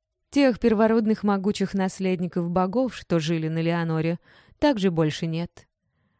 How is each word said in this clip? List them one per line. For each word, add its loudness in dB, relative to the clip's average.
"Тех 4
первородных 2
могучих -2
наследников -2
богов, 0
что -2
жили -2
на -4
Леоноре, -2
также 2
больше 0
нет. -8